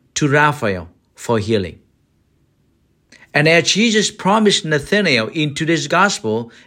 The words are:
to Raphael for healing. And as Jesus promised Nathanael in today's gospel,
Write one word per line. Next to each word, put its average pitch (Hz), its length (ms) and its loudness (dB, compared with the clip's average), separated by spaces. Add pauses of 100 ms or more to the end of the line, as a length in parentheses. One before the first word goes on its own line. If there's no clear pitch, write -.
(140)
to 147 140 0
Raphael 120 600 0 (260)
for 117 240 -2
healing. 95 420 -4 (1500)
And 147 120 2
as 165 240 4
Jesus 214 400 2
promised 202 540 2
Nathanael 151 640 0
in 151 260 -4
today's 156 340 -2
gospel, 120 640 -2 (160)